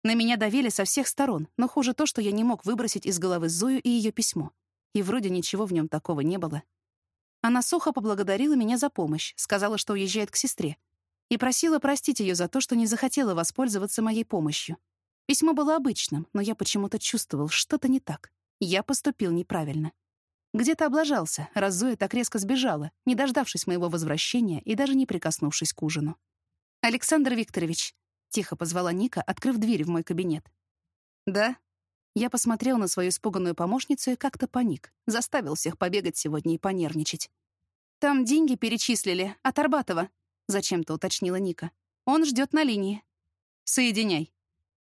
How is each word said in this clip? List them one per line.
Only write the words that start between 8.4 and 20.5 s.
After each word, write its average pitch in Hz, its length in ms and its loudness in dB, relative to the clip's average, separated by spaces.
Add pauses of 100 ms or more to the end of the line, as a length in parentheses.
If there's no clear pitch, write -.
меня 233 240 2
за 277 120 0
помощь, 156 460 -2
сказала, 202 420 0
что - 140 -4
уезжает 196 400 -2
к - 40 -4
сестре, 160 400 -2 (520)
и 240 80 0
просила 294 420 2
простить 277 420 0
её 185 140 0
за 175 140 0
то, 269 120 -2
что - 140 0
не 233 120 4
захотела 233 480 0
воспользоваться 202 680 0
моей 220 220 0
помощью. 165 520 -2 (500)
Письмо 311 260 4
было 302 240 2
обычным, 226 560 -2
но - 80 -2
я 208 140 -2
почему-то 202 440 -2
чувствовал, - 500 -2
что-то - 380 0
не 262 140 4
так. - 320 -10 (280)
Я 190 220 2
поступил 254 480 0
неправильно. 160 640 -2 (600)